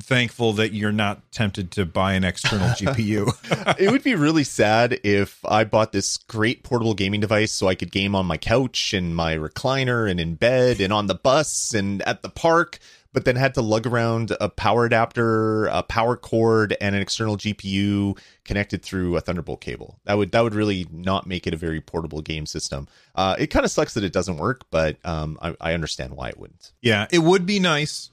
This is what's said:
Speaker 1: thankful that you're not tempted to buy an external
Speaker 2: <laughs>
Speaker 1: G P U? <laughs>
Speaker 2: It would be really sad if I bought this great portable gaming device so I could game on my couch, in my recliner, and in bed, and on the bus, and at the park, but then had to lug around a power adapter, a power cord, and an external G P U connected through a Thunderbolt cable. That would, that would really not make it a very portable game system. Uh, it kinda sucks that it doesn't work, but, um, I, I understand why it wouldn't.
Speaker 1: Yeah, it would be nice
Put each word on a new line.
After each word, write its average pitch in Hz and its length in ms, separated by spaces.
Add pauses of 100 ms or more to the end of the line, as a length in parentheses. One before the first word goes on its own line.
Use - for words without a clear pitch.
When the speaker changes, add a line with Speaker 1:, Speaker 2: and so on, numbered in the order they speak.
Speaker 1:
thankful 120 520
that 107 180
you're 104 220
not 104 260 (140)
tempted 101 380
to 98 140
buy 95 280
an 92 100
external 98 500
Speaker 2:
<laughs> - 40
Speaker 1:
G 101 80 (100)
P 113 80
U? 107 340
<laughs> - 40 (380)
Speaker 2:
It 196 120
would 269 120
be 254 120
really 156 280
sad 117 600
if 101 420
I 107 180
bought 110 300
this - 240
great 110 460
portable 113 300
gaming 101 280
device 107 320
so - 140
I 95 80
could 87 160
game 98 240
on 95 100
my 82 120
couch, 120 560
in 87 200
my 82 220
recliner, 123 720
and 90 100
in 82 160
bed, 123 460
and 95 120
on 104 140
the 92 80
bus, - 580
and 98 300
at - 200
the 101 60
park, 165 500 (340)
but 120 120
then 127 100
had 131 180
to 135 80
lug 113 260
around 117 540
a 104 80
power 113 360
adapter, 113 840
a 98 160
power 117 340
cord, 113 640
and 101 140
an 98 60
external 107 360
G 104 160
P - 160
U 202 460 (280)
connected 101 400
through 90 320
a 80 60
Thunderbolt 82 400
cable. - 420
That 104 140
would, 101 160
that 117 100
would 113 120
really 101 360
not 90 340
make 90 220
it 85 60
a 80 40
very 80 220
portable 78 420
game 76 240
system. 73 420 (280)
Uh, 95 240
it 147 100
kinda - 200
sucks - 240
that 202 100
it 180 80
doesn't 98 260
work, 104 340
but, 80 340
um, 78 360
I, 82 200
I 82 120
understand 73 420
why 65 140
it - 80
wouldn't. - 440
Speaker 1:
Yeah, 110 300
it 175 80
would 175 260
be 202 140
nice 151 540